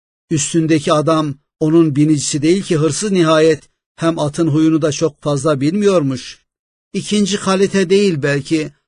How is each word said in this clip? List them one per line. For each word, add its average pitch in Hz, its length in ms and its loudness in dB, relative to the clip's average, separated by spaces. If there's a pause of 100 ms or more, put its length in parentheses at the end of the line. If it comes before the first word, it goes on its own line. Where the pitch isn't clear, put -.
(300)
Üstündeki 160 640 0
adam 151 420 0 (260)
onun 156 360 2
binicisi 151 460 0
değil 180 200 2
ki 175 140 -2
hırsız 156 340 -2
nihayet, 160 580 2 (280)
hem 165 220 -2
atın 151 300 -2
huyunu 156 340 2
da 151 100 0
çok 151 300 -4
fazla 143 380 -2
bilmiyormuş. 160 840 -2 (460)
İkinci 196 440 -2
kalite 190 540 0
değil 190 320 2
belki, 143 500 -4 (160)